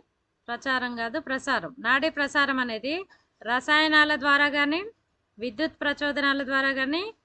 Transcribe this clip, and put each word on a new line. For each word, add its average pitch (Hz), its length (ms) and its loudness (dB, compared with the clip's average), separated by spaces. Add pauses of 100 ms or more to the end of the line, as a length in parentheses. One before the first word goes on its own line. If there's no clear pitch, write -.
(480)
ప్రచారం 247 480 -4
కాదు, 233 240 -4
ప్రసారం. 262 600 -4
నాడీ 262 300 2
ప్రసారం 277 500 0
అనేది 247 460 -4 (380)
రసాయనాల 302 720 4
ద్వారా 285 340 4
కానీ, 294 360 0 (540)
విద్యుత్ 247 420 -4
ప్రచోదనాల 277 640 0
ద్వారా 269 300 0
కానీ, 302 400 -2 (120)